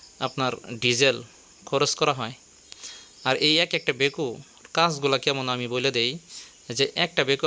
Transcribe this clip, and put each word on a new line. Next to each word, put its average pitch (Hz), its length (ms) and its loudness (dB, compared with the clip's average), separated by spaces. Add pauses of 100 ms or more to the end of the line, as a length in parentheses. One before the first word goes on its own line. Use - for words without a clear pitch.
(200)
আপনার 131 320 -2 (320)
ডিজেল 123 340 4 (520)
খরচ 139 300 2
করা 151 200 2
হয়। 120 160 -8 (920)
আর 131 80 4 (120)
এই 156 160 6
এক 165 160 -4
একটা 151 220 0
বেকু 143 240 0 (520)
কাজগুলা 143 480 2
কেমন 139 200 0 (100)
আমি 123 100 -4 (100)
বলে 131 220 2
দেই, 117 140 2 (640)
যে 135 80 4 (200)
একটা 165 240 0
বেকু 139 180 2